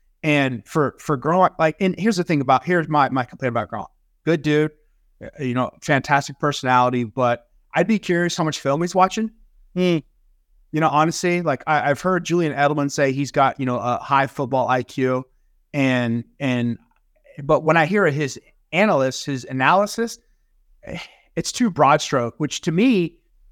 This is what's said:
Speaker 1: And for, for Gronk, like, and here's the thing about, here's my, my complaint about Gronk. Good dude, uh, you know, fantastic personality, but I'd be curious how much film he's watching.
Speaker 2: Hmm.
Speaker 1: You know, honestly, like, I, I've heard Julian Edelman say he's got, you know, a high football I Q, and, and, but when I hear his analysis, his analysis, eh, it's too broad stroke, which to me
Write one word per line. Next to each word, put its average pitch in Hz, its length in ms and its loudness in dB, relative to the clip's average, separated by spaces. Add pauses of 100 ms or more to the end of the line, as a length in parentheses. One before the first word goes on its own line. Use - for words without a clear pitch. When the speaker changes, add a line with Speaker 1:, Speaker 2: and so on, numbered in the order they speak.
(240)
Speaker 1:
And 139 440 0
for, 147 320 0
for 147 180 -2
Gronk, 170 420 2
like, 160 200 0
and 190 200 0
here's 202 180 0
the 175 60 -2
thing 156 180 0
about, 131 240 2
here's 170 240 0
my, 147 200 2
my 131 160 -2
complaint - 240 -6
about 117 200 -4
Gronk. 104 180 -10 (380)
Good 156 160 0
dude, 151 300 2 (520)
uh, 110 40 -14 (160)
you 123 100 -2
know, 123 160 -2 (140)
fantastic 143 560 0
personality, 127 640 2
but 120 440 -2 (280)
I'd 170 120 2
be 220 120 2
curious 175 360 -2
how 175 80 -2
much 156 160 -2
film 143 220 -2
he's 175 140 -4
watching. 190 340 0 (460)
Speaker 2:
Hmm. 180 240 2 (720)
Speaker 1:
You 156 100 -2
know, 160 80 2
honestly, 170 540 0
like, 143 240 -2
I, 143 240 2
I've 139 100 -4
heard 180 240 0
Julian 165 280 0
Edelman 143 380 0
say 139 200 0
he's 135 200 -4
got, 139 280 2
you 139 80 -4
know, 123 100 0
a 117 220 -2
high 139 280 2
football 127 400 -2
I 127 160 0
Q, 127 420 -2 (480)
and, 123 500 0 (160)
and, 123 400 -2 (640)
but 147 200 0
when 160 140 2
I 160 80 4
hear 190 220 2
his 139 320 -4 (340)
analysis, 156 520 0
his 131 200 -6
analysis, 185 720 0 (680)
eh, - 120 -10 (380)
it's - 160 -4
too 240 180 0
broad 151 320 4
stroke, 120 360 -2
which - 240 -4
to 165 100 -2
me 190 440 2 (360)